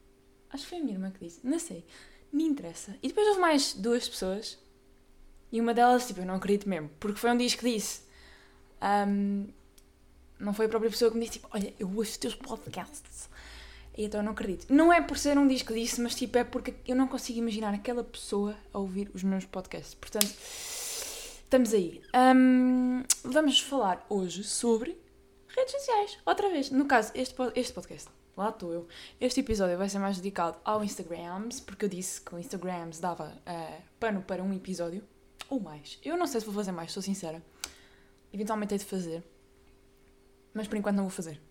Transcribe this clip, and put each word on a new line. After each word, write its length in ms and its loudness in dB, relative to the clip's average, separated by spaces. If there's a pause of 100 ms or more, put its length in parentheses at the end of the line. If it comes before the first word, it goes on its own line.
(500)
Acho 140 -10
que 60 -16
foi 100 -8
a 20 -4
minha 140 -2
irmã 160 -6
que 80 -16
disse, 240 -14
não 160 0
sei, 260 -12 (480)
me 100 2
interessa. 600 -4
E 60 -2
depois 180 4
houve 120 4
mais 360 4
duas 340 0
pessoas 480 -6 (920)
e 80 -2
uma 140 2
delas, 320 8
tipo, 140 -10
eu 60 -6
não 100 -4
acredito 340 2
mesmo, 200 -2 (100)
porque 180 -4
foi 140 2
um 60 4
disco 240 2
que 120 2
disse. 280 -4 (800)
Ahm, 680 2 (920)
não 140 -2
foi 140 2
a 20 2
própria 220 0
pessoa 180 4
que 80 -2
me 80 0
disse, 140 -12
tipo, 120 -20
"Olha, 280 -4
eu 80 -4
ouço 240 -2
os 60 -10
teus 180 -4
podcasts." 920 -12 (680)
E 80 -4
então 140 -4
eu 40 0
não 100 -2
acredito. 380 -4
Não 220 10
é 80 8
por 160 -2
ser 200 4
um 100 8
disco 260 2
que 60 -2
disse, 220 -2
mas, 140 -2
tipo, 220 0
é 60 4
porque 320 -6 (120)
eu 80 0
não 120 4
consigo 320 -4
imaginar 340 -2
aquela 300 -4
pessoa 520 -4 (160)
a 60 -6
ouvir 360 -4
os 100 -10
meus 200 2
podcasts. 520 -10
Portanto, 320 2
estamos 1500 -2
aí. 280 2 (120)
Ahm, 880 6 (200)
vamos 360 4
falar 480 0
hoje 360 -2
sobre 580 0 (460)
redes 240 0
sociais, 540 0
outra 240 0
vez. 200 -2
No 160 2
caso, 300 4
este 180 -4
po-, 220 -2
este 180 -2
podcast, 340 -14 (300)
lá 120 0
estou 220 -8
eu. 160 -6 (320)
Este 220 0
episódio 360 2
vai 120 0
ser 100 -4
mais 180 0
dedicado 460 -4
ao 200 0
Instagrams, 760 -8
porque 260 -6
eu 40 2
disse 320 -8
que 140 -14
o 40 -8
Instagrams 600 -8
dava, 360 -6 (100)
eh, 360 -10 (180)
pano 220 0
para 220 -6
um 100 -2
episódio, 500 -6 (460)
ou 100 -2
mais. 460 -12
Eu 100 -4
não 120 0
sei 120 -2
se 60 -6
vou 80 -8
fazer 180 -4
mais, 200 -8
sou 100 -8
sincera. 420 -6 (880)
Eventualmente 440 -4
hei 20 0
de 80 -6
fazer. 380 -6 (1300)
Mas 140 -6
por 100 -2
enquanto 200 2
não 80 2
vou 60 -4
fazer. 400 -10